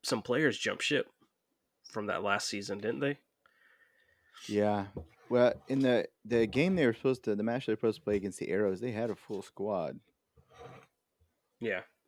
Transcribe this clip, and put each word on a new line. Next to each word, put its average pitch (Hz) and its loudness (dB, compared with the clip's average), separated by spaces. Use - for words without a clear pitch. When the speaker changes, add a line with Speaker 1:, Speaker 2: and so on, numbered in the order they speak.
Speaker 1:
some 113 0
players 127 2
jump - -4
ship - 0
from 104 -6
that 95 -2
last 101 0
season, 101 -6
didn't 117 -4
they? 143 -2
Speaker 2:
Yeah. 104 2
Well, 123 6
in 135 0
the, 123 4
the 113 4
game 156 2
they 156 4
were 113 4
supposed 131 0
to, 104 0
the 104 -4
match 117 -2
they 110 0
were 110 0
supposed 110 0
to - -20
play 104 0
against 98 -4
the - -6
Arrows, 95 0
they 120 -4
had 110 -4
a 98 -4
full 101 -10
squad. 98 -4
Speaker 1:
Yeah. 98 -2